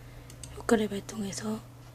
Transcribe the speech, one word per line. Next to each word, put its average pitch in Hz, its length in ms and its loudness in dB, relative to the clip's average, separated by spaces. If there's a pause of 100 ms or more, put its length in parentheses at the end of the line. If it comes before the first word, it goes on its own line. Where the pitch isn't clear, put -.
(720)
효과를 214 180 8
발동해서 214 720 -2 (340)